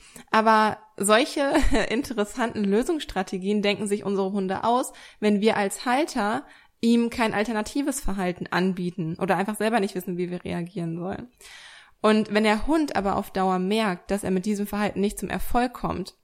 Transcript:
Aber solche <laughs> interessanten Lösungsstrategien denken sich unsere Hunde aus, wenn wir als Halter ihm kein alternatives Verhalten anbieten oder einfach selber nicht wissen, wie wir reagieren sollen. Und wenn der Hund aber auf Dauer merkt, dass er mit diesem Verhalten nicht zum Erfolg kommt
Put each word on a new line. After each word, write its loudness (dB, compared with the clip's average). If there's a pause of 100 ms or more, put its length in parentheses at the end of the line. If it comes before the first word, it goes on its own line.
(300)
Aber 4 (180)
solche 2 (180)
<laughs> 2
interessanten -2
Lösungsstrategien -2
denken 0
sich -2
unsere -2
Hunde -2
aus, 0 (280)
wenn 4
wir 2
als -2
Halter -2 (360)
ihm 4
kein 0
alternatives -2
Verhalten -2
anbieten -2
oder 2
einfach -2
selber 2
nicht -2
wissen, -6
wie -4
wir -8
reagieren -6
sollen. -8 (760)
Und 4
wenn 4
der 2
Hund 2
aber 0
auf -4
Dauer 2
merkt, 0
dass -2
er 0
mit 0
diesem -2
Verhalten -2
nicht -2
zum -6
Erfolg 0
kommt -6